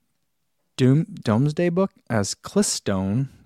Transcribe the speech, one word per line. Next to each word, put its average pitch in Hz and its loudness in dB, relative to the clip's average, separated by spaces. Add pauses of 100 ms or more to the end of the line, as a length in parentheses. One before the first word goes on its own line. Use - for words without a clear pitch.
(760)
Doom-, 131 4 (160)
Domesday 147 0
Book 185 0 (180)
as 107 -2
Clistone, 104 -2 (160)